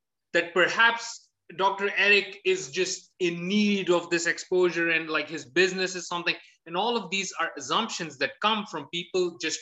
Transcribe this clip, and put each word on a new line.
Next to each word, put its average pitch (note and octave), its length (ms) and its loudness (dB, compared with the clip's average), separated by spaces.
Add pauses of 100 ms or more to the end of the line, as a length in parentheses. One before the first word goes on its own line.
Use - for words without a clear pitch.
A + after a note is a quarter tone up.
(320)
that E3+ 220 0
perhaps - 720 2 (300)
Doctor G3 380 0
Eric G3 500 4
is E3 240 0
just F3 500 -4
in F3 260 0
need G3+ 440 2
of E3+ 180 2
this E3+ 180 0
exposure E3+ 680 2
and, D#3+ 140 -4
like, D3+ 180 -2
his D3 160 -8
business F3+ 500 0
is F3 140 -10
something. E3+ 260 -2 (320)
And E3+ 80 -10
all A3+ 220 0
of F#3 140 -6
these F#3+ 280 -2
are D#3+ 200 -2
assumptions D#3+ 600 -4
that C3+ 120 -2 (100)
come G#3+ 300 0
from D3 260 -8
people F3 440 -2
just D#3 220 -4